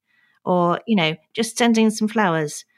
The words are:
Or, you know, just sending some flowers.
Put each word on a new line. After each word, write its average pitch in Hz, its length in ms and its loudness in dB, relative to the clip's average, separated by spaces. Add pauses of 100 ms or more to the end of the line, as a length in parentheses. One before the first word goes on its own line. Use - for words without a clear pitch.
(460)
Or, 175 400 0
you 226 120 0
know, 160 180 0 (180)
just 226 240 -6
sending 226 320 4
some 214 200 -2
flowers. 170 560 -2 (120)